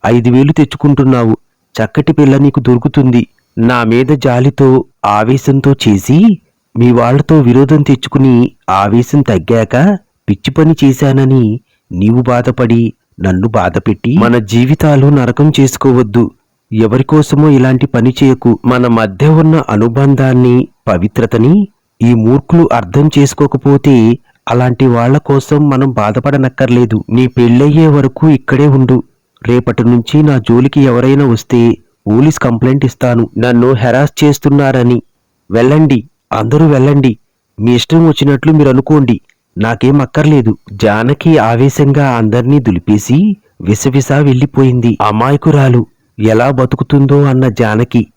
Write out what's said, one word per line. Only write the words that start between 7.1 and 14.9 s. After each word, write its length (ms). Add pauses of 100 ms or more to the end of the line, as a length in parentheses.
విరోధం 400
తెచ్చుకుని, 720 (180)
ఆవేశం 520
తగ్గాక 760 (320)
పిచ్చి 220
పని 320
చేశానని 760 (320)
నీవు 300
బాధపడి, 720 (280)
నన్ను 260
బాధపెట్టి, 680
మన 200
జీవితాలు 720